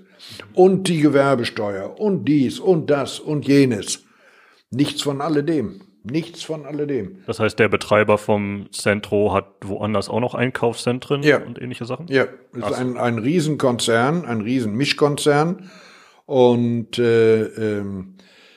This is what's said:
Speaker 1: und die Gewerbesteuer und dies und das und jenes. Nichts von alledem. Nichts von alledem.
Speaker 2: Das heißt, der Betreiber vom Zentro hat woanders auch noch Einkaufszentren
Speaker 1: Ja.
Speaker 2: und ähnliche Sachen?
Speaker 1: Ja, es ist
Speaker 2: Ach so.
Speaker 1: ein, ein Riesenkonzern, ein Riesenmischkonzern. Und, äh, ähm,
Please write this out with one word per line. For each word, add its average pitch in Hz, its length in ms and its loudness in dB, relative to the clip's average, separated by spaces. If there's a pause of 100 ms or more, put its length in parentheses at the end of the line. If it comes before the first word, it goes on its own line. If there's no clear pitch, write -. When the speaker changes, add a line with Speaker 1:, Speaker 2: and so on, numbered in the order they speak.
(540)
Speaker 1:
und 190 340 4
die 170 120 2
Gewerbesteuer 120 960 0
und 190 260 -2
dies 131 340 2
und 160 320 0
das 135 300 -2
und 147 260 -6
jenes. 131 580 2 (680)
Nichts 143 320 -2
von 139 180 -4
alledem. 147 600 -2 (220)
Nichts 160 380 -8
von 156 240 -10
alledem. 139 600 -6
Speaker 2:
Das 113 140 -4
heißt, 107 180 0
der 110 100 6
Betreiber 104 500 2
vom 101 540 -2
Zentro 104 600 0
hat 98 140 0 (160)
woanders 104 460 -4
auch 110 120 -2
noch 123 140 -4
Einkaufszentren 123 880 -2
Speaker 1:
Ja. 139 160 4
Speaker 2:
und 120 220 -12
ähnliche 123 260 -10
Sachen? 127 220 -10
Speaker 1:
Ja, 131 160 2
es - 340 -14
ist 110 60 -6
Speaker 2:
Ach 101 60 -2
so. 117 40 -2
Speaker 1:
ein, 123 220 -4
ein 117 220 0
Riesenkonzern, 135 1080 0
ein 117 160 -4
Riesenmischkonzern. 139 1300 0 (560)
Und, 120 720 2
äh, 113 460 4
ähm, 101 720 -6 (420)